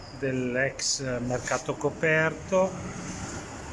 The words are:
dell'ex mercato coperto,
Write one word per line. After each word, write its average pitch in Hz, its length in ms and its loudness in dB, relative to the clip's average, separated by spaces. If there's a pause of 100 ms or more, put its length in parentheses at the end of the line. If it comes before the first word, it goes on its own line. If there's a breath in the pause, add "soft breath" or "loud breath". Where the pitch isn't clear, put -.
(180)
dell'ex 131 1000 0
mercato 123 560 0
coperto, 160 920 4 (1040)